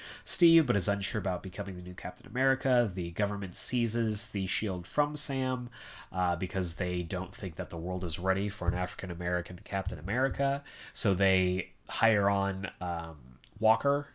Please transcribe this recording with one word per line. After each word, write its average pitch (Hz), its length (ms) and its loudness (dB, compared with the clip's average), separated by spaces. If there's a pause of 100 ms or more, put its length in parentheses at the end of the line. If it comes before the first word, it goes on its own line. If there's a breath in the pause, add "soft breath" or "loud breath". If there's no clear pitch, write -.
(260 loud breath)
Steve, 165 400 6
but 120 100 4
is 98 140 2
unsure 101 300 0
about 92 220 -2
becoming 95 360 -6
the 90 60 -8
new 90 100 -10
Captain - 340 -10
America. 127 680 2
The 87 180 -2
government 101 440 -2
seizes 117 720 0
the 95 180 0
shield 92 400 -2
from 147 280 0
Sam, 131 540 -2 (420 loud breath)
uh, 90 240 2
because 90 400 -2
they 90 260 -2
don't 90 320 -4
think 90 220 -6
that 87 140 -6
the 87 80 -6
world 90 260 -2
is 85 160 -2
ready 95 300 2
for 92 180 -4
an 87 60 -2
African-American 90 880 -4
Captain 95 360 -4
America. 135 640 0 (300 loud breath)
So 101 200 2
they 92 560 2 (200)
hire 104 400 4
on, 98 500 0
um, 85 380 -4 (420)
Walker 139 560 4